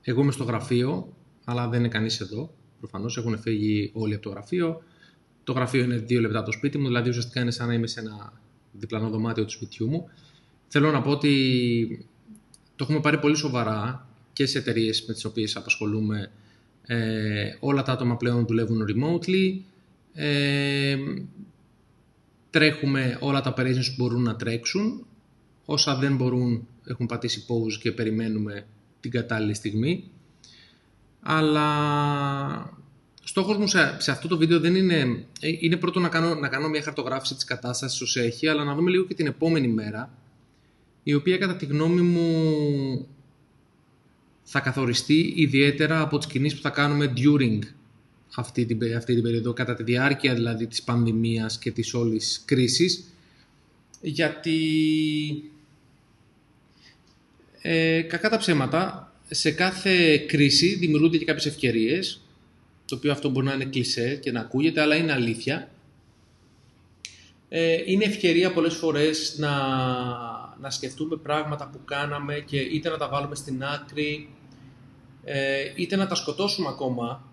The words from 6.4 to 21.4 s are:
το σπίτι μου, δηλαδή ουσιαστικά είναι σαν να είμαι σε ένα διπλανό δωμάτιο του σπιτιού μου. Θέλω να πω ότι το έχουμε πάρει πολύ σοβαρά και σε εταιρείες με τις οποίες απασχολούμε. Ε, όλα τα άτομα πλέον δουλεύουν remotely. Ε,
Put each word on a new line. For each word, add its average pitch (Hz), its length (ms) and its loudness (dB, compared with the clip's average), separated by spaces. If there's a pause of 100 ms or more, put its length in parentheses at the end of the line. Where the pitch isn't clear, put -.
το 110 60 -4
σπίτι 143 260 -2
μου, 139 80 0
δηλαδή 120 240 2
ουσιαστικά 117 320 -2
είναι 120 100 0
σαν 120 160 -4
να 120 60 0
είμαι 113 140 0
σε 117 120 -8
ένα 107 420 -14 (300)
διπλανό 110 380 -6
δωμάτιο 113 360 -2
του 101 60 -14
σπιτιού 110 360 -6
μου. 165 220 -4 (580)
Θέλω 147 240 4
να 139 100 2
πω 143 100 0
ότι 127 920 2 (680)
το - 80 -6
έχουμε 151 160 0
πάρει 147 200 2
πολύ 147 160 4
σοβαρά 123 720 -4 (260)
και 139 120 0
σε 131 120 -2
εταιρείες 113 500 0
με 113 60 -6
τις - 120 -10
οποίες 110 300 -4
απασχολούμε. 104 760 -4 (540)
Ε, 110 760 -2
όλα 139 240 0
τα 131 80 -2
άτομα 120 260 0
πλέον 120 280 0
δουλεύουν 110 440 0
remotely. 180 720 0 (540)
Ε, 143 840 0 (1500)